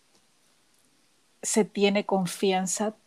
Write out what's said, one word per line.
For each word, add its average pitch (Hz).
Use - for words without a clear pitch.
se -
tiene 202
confianza 190